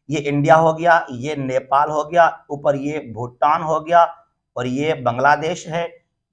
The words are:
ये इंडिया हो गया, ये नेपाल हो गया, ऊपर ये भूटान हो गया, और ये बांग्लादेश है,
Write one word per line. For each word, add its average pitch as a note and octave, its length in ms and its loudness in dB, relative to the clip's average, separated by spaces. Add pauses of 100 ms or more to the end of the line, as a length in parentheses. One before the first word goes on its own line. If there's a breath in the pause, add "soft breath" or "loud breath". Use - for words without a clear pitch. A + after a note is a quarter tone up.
ये D3 100 -2
इंडिया C#3+ 360 4
हो D#3+ 180 4
गया, E3 380 2
ये C3 240 -8
नेपाल C3+ 540 0
हो D3+ 140 -2
गया, D#3+ 460 2
ऊपर C#3+ 260 -2
ये C#3 380 -8
भूटान D3 500 -2
हो D#3 160 -2
गया, E3 480 2 (280)
और B2 120 -4
ये C#3+ 340 -4
बांग्लादेश C#3+ 680 0
है, E3+ 380 -8 (280)